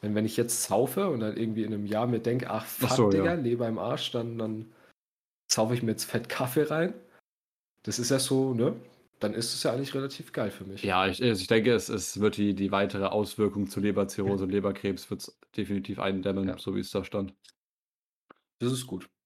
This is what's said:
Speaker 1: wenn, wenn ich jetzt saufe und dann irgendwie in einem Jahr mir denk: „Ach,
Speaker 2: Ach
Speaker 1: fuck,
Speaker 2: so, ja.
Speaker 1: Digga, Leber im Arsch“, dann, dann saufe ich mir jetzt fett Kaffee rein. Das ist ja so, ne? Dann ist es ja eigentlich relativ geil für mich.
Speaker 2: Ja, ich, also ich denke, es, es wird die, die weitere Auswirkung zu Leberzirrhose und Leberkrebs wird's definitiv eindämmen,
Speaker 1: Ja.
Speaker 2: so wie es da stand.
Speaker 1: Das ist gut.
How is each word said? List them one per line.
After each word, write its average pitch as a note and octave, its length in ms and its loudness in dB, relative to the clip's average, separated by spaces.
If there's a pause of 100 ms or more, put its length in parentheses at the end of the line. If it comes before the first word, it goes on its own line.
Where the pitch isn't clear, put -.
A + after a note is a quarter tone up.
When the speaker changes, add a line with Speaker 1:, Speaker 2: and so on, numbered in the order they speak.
Speaker 1:
wenn, G#2 140 -2
wenn G#2+ 100 2
ich A2 120 -2
jetzt A#2+ 280 0
saufe D#3 460 2
und B2+ 100 0
dann G#2+ 160 -2
irgendwie A2 280 0
in G#2 100 -4
einem G#2 120 -4
Jahr G#2+ 200 0
mir A#2+ 140 2
denk: A#2+ 280 0
„Ach, A2 160 -4
Speaker 2:
Ach - 20 -14
Speaker 1:
fuck, - 260 -2
Speaker 2:
so, B2+ 120 6
ja. G#2 60 6
Speaker 1:
Digga, G2 240 4
Leber A#2+ 340 0
im A2+ 100 -2
Arsch“, A#2+ 320 -4
dann, A#2 280 -4
dann A2 340 -6 (800)
saufe A2+ 240 2
ich B2 80 -2
mir A2+ 100 0
jetzt - 120 -4
fett - 240 -4
Kaffee C#3 360 0
rein. D#3 300 0 (920)
Das G#2 140 -4
ist A#2+ 120 0
ja C3+ 80 4
so, C3+ 360 2
ne? B2+ 200 2 (460)
Dann G#2+ 140 -2
ist A#2 200 -4
es - 80 -6
ja C#3 100 0
eigentlich C3+ 220 -4
relativ C#3 380 -8
geil A2 180 -2
für - 140 -14
mich. F#2+ 180 -12
Speaker 2:
Ja, F#2+ 240 4
ich, F#2+ 160 0
also A2 180 4
ich F#2+ 60 -6
denke, A2+ 260 6
es, G#2+ 160 2
es G2+ 300 -4
wird G2+ 200 4
die, G#2 160 4
die G2 180 0
weitere G2 340 2
Auswirkung G#2 600 0
zu - 100 -6
Leberzirrhose G2 680 0
und F#2 60 -2
Leberkrebs G2 600 -2
wird's - 280 -10 (180)
definitiv G2 440 -4
eindämmen, F#2+ 480 -2
Speaker 1:
Ja. - 100 -6
Speaker 2:
so G2 160 -6
wie G2 60 -2
es G2 100 -8
da F#2+ 140 -2
stand. G2 280 -6 (1300)
Speaker 1:
Das B2 140 0
ist B2+ 140 -6
gut. - 220 -10 (180)